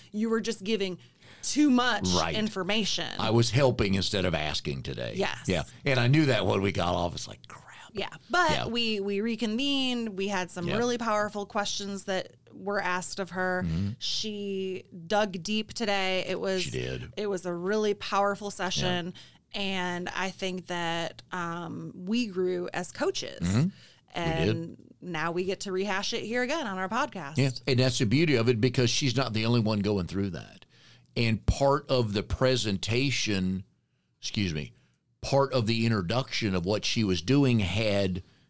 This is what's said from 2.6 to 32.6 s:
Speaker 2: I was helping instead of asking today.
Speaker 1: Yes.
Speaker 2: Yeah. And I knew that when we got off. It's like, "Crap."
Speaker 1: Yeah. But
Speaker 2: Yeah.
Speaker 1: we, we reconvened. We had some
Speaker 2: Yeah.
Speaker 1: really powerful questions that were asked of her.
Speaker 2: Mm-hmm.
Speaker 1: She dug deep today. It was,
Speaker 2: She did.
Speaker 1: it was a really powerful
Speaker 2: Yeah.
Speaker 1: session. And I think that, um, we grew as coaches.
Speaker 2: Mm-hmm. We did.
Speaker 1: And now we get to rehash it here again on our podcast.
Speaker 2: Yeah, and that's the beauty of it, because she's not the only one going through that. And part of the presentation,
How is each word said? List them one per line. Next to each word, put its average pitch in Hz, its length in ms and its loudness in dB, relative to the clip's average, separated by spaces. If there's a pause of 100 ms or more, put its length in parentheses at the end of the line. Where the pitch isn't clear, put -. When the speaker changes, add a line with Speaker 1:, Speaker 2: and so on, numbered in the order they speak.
Speaker 2:
I 110 120 2
was 117 200 6
helping 117 440 4
instead 95 300 0
of 90 80 2
asking 73 520 -2
today. 60 320 -6
Speaker 1:
Yes. 185 220 -2 (100)
Speaker 2:
Yeah. 90 160 0 (200)
And 135 140 2
I 120 80 4
knew 147 200 6
that 107 200 4
when 101 160 2
we 98 80 2
got 90 240 0
off. 87 220 0
It's - 100 -8
like, - 220 -16
"Crap." - 440 -20
Speaker 1:
Yeah. 196 140 -6 (240)
But 339 220 4
Speaker 2:
Yeah. - 160 0
Speaker 1:
we, 226 320 0
we 196 200 0
reconvened. 240 880 0
We 190 180 -4
had 185 240 -2
some 175 160 -4
Speaker 2:
Yeah. - 80 0
Speaker 1:
really 240 200 0
powerful 208 480 -2
questions 202 600 -4
that - 300 -4 (180)
were 196 280 -4
asked 180 380 -4
of 185 120 -6
her. 180 360 -2
Speaker 2:
Mm-hmm. 160 220 0 (100)
Speaker 1:
She 196 840 -4 (240)
dug 202 340 0
deep 214 300 -2
today. 190 560 0
It 185 100 -2
was, 185 240 0
Speaker 2:
She 151 80 -2
did. 120 460 -6
Speaker 1:
it 208 120 -4
was 180 180 -4
a 180 60 -4
really 202 420 0
powerful 202 540 0
Speaker 2:
Yeah. 202 80 -6
Speaker 1:
session. 180 580 -2 (400)
And 180 560 -2
I 185 200 -4
think 185 380 -6
that, 170 540 -4 (100)
um, 170 640 -6
we 220 300 -2
grew 180 460 -2
as 175 200 -6
coaches. - 480 -4
Speaker 2:
Mm-hmm. 95 220 2
We 175 40 4 (480)
did. 165 340 0
Speaker 1:
And 165 280 -2 (260)
now 170 300 -4
we 156 120 -2
get 185 160 -4
to 202 120 -6
rehash 196 400 -2
it 226 100 -4
here 240 200 -2
again 277 240 -2
on 190 120 -6
our 190 100 -4
podcast. 190 480 -4
Speaker 2:
Yeah, 135 140 2 (160)
and 131 140 2
that's 127 180 4
the 131 80 2
beauty 147 300 4
of 113 120 4
it, 120 120 4
because 123 300 4
she's 123 260 0
not 127 160 0
the 110 140 0
only 120 140 4
one 107 200 2
going 98 260 0
through 98 240 -2
that. 58 340 -14 (520)
And 113 300 2
part 139 440 4
of 120 220 4
the 101 100 2
presentation, 107 1400 0 (560)